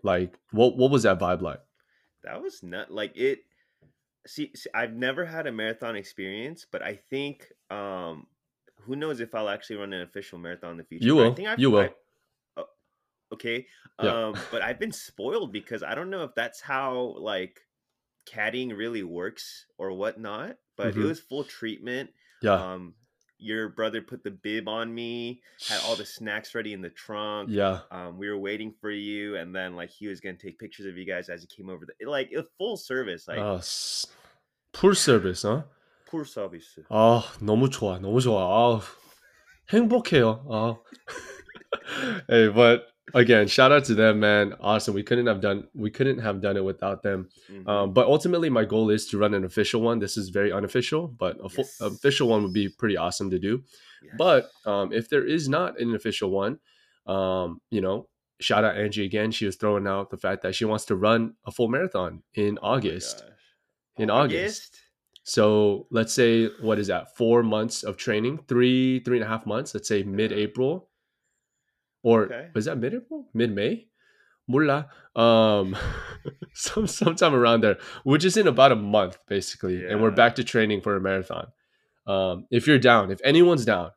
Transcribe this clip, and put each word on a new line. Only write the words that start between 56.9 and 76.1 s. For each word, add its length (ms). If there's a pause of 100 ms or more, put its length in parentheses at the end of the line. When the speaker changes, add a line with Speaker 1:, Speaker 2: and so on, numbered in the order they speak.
Speaker 1:
um, 540 (100)
you 100
know, 280 (320)
shout 240
out 120
Angie 280
again. 260
She 160
was 100
throwing 300
out 240
the 80
fact 240
that 120
she 100
wants 220
to 100
run 380 (120)
a 60
full 160
marathon 540 (120)
in 280
Speaker 2:
Oh 80
my 60
Speaker 1:
August. 440
Speaker 2:
gosh. 80 (680)
Speaker 1:
In 120
August. 640
Speaker 2:
August? 80 (420)
Speaker 1:
So 680
let's 220
say, 360 (140)
what 160
is 100
that? 280
Four 260
months 400
of 140
training, 420 (100)
three, 520
three 180
and 60
a 40
half 180
months, 280
let's 140
say 100
Speaker 2:
Yeah. 80
Speaker 1:
mid-April. 800 (1120)
Or 220
Speaker 2:
Okay. 300
Speaker 1:
was 100
that 140
mid-April? 560
Mid-May? 520 (640)
몰라. 400 (260)
Um, 640 (400)